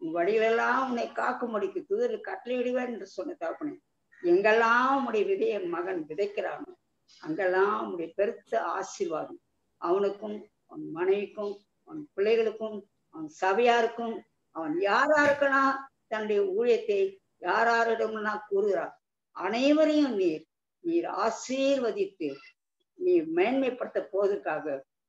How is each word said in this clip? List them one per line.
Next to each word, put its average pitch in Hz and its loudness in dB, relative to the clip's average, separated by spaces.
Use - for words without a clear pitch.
உன் 160 -6
வழிகளெல்லாம் 226 2
உன்னை 240 -2
காக்கும்படிக்கு 233 -4
தூதரை 220 -2
கட்டளையிடுவேன் 247 -4
என்று 214 -10
சொன்ன - -10
தகப்பனே, - -6
எங்கெல்லாம் 226 4
உம்முடைய 233 0
விதையை 196 -2
மகன் 170 -6
விதைக்கிறானோ, 202 -6
அங்கெல்லாம் 185 0
உம்முடைய 180 -8
பெருத்த - -2
ஆசீர்வாதம் 170 -6
அவனுக்கும், 202 -2
அவன் 151 -12
மனைவிக்கும், 196 -2
அவன் 156 -14
பிள்ளைகளுக்கும், 214 0
அவன் 156 -10
சபையாருக்கும், 226 2
அவன் 160 -4
யார் 220 2
யாருக்கெல்லாம் 277 4
தன்னுடைய 208 -2
ஊழியத்தை 202 0
யார் 202 0
யாரிடமெல்லாம் 220 0
கூறுகிறார், 196 0
அனைவரையும் 285 4
நீர், 160 0
நீர் 170 0
ஆசீர்வதித்து, 226 -2
நீர் 170 2
மேன்மைப்படுத்த 233 0
போவதற்காக 156 -2